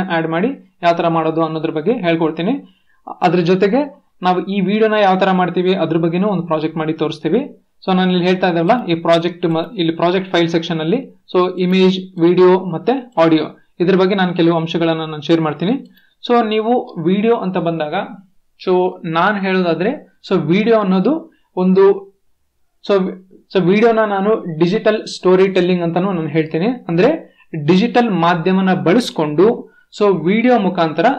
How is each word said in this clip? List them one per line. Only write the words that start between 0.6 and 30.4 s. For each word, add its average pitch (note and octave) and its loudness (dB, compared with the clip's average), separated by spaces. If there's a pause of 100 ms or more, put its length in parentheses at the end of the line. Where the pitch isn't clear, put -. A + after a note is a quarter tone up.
ಯಾವ E3+ 4
ತರ E3+ 0
ಮಾಡೋದು D#3+ 0
ಅನ್ನೋದ್ರ D#3+ -4
ಬಗ್ಗೆ D#3 -2
ಹೇಳ್ಕೊಡ್ತೀನಿ. E3+ 0 (680)
ಅದ್ರ F3+ 2
ಜೊತೆಗೆ G3 0 (140)
ನಾವು F3+ -2
ಈ G3 -4
ವಿಡಿಯೋನ G#3+ 2
ಯಾವ G3 2
ತರ F#3+ 0
ಮಾಡ್ತೀವಿ F#3 0
ಅದ್ರ E3 -2
ಬಗ್ಗೆನೂ F3 0
ಒಂದು F#3 -2
ಪ್ರಾಜೆಕ್ಟ್ D#3+ -4
ಮಾಡಿ D#3 -4
ತೋರಿಸ್ತೀವಿ. D#3+ -4 (220)
So F#3+ 0
ನಾನು F#3 2
ಇಲ್ಲಿ F3+ 0
ಹೇಳ್ತಾ F#3 0
ಇದ್ದಲ್ಲ F3 0
ಈ E3 0
ಪ್ರಾಜೆಕ್ಟ್ E3+ 0
ಮ-, E3 -2
ಇಲ್ಲಿ E3 -2
ಪ್ರಾಜೆಕ್ಟ್ F#3 -2
ಫೈಲ್ E3+ 2
ಸೆಕ್ಷನ್ E3 -2
ಅಲ್ಲಿ F3+ -4 (100)
so F3+ 0
ಇಮೇಜ್, F#3 0
ವಿಡಿಯೋ F3+ 4
ಮತ್ತೆ F3 -4
ಆಡಿಯೋ D#3+ 4 (360)
ಇದ್ರ F3+ 2
ಬಗ್ಗೆ F#3+ 2
ನಾನು F3+ 0
ಕೆಲವು E3+ 2
ಅಂಶಗಳನ್ನ E3 -2
ನಾನು D#3 -10
ಶೇರ್ E3 0
ಮಾಡ್ತೀನಿ. D#3+ -2 (540)
So A#3 2
ನೀವು G#3+ -2
ವಿಡಿಯೋ G#3 2
ಅಂತ F#3+ -4
ಬಂದಾಗ E3 -4 (720)
so F#3 0
ನಾನ್ F3 0
ಹೇಳೋದಾದ್ರೆ F#3 -2 (100)
so F3+ 2
ವಿಡಿಯೋ G#3+ 2
ಅನ್ನೋದು G3 0 (220)
ಒಂದು F#3+ 2 (800)
so, G3+ 0 (560)
so F#3 0
ವಿಡಿಯೋನ G#3+ 4
ನಾನು G3+ -2
ಡಿಜಿಟಲ್ G#3+ 0
ಸ್ಟೋರಿ F#3 2
ಟೆಲ್ಲಿಂಗ್ F3+ 0
ಅಂತಾನೂ F3 -2
ನಾನು D#3 -4
ಹೇಳ್ತೀನಿ. D#3+ -2 (220)
ಅಂದ್ರೆ A3 -2 (260)
ಡಿಜಿಟಲ್ A#3 2
ಮಾಧ್ಯಮನ F3+ 0
ಬಳಸ್ಕೊಂಡು E3+ 0 (260)
so F#3+ 2
ವಿಡಿಯೋ A3+ 2